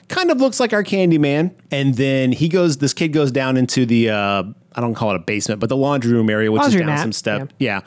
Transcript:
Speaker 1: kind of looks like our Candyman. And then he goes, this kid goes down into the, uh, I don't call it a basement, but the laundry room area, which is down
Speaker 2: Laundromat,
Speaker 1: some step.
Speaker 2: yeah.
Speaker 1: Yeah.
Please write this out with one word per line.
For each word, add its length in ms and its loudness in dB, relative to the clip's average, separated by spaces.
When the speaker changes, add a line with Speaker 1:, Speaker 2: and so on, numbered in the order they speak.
Speaker 1:
kind 220 0
of 100 0
looks 180 0
like 140 0
our 120 0
Candyman. 640 2
And 260 0
then 360 2
he 160 0
goes, 300 2
this 160 -2
kid 140 -2
goes 220 0
down 280 0
into 260 0
the, 260 2
uh, 320 0
I 60 -8
don't 140 -4
call 160 -2
it 60 0
a 40 -6
basement, 400 -4
but 80 -2
the 80 -2
laundry 360 0
room 180 2
area, 200 0
which 140 2
is 100 2
down 140 2
Speaker 2:
Laundromat, 140 -2
Speaker 1:
some 100 -4
step. 460 -6
Speaker 2:
yeah. 180 -2
Speaker 1:
Yeah. 100 -8